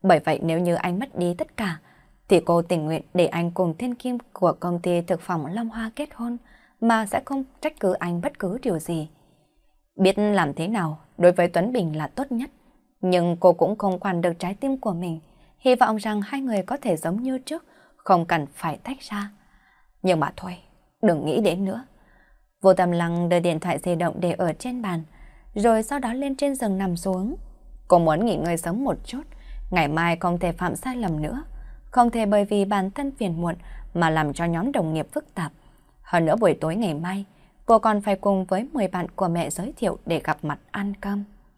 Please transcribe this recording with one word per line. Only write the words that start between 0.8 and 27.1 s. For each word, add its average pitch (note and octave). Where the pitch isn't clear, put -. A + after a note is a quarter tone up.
mất C#4
đi F3
tất G#3
cả, F3+
thì F3+
cô E3+
tình E3+
nguyện D#3+
để F3
anh E3+
cùng F3
thiên B3
kim B3
của E3+
công F3
ty F3
thực F3+
phẩm E3
Long A3
Hoa A3+
kết D4
hôn, A#3+
mà A3+
sẽ -
không C4+
trách -
cứ F#3
anh F3
bất -
cứ F3
điều F3+
gì. D#3+
Biết F#3+
làm G3
thế E3
nào E3+
đối F3
với F3
Tuấn F3+
Bình E3
là D3+
tốt C4+
nhất, B3
nhưng F3
cô F3+
cũng F#3+
không F#3+
quản F3+
được E3+
trái F#3+
tim C4+
của G#3+
mình, E3+
hy B3+
vọng A3
rằng G#3
hai C#4
người A3+
có F#3+
thể F#3
giống F3+
như C4
trước, D4+
không E3+
cần E3
phải D#3+
tách C4
ra. G3+
Nhưng F3
mà D3
thôi, F3+
đừng E3
nghĩ D#3
đến F#3+
nữa. G#3
Vô F#3+
Tâm F3+
Lăng E3+
đưa F3
điện E3+
thoại E3+
di F3
động E3
để F3
ở E3+
trên B3
bàn, F3
rồi A3
sau C#4
đó A#3+
lên C4+
trên C#4
giường G#3+
nằm F#3
xuống. F#3+